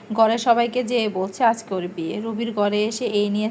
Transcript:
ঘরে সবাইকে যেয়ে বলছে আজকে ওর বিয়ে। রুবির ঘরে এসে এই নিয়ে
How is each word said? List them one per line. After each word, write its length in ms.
ঘরে 260
সবাইকে 460
যেয়ে 240
বলছে 360
আজকে 300
ওর 220
বিয়ে। 240
রুবির 320
ঘরে 320
এসে 200
এই 260
নিয়ে 200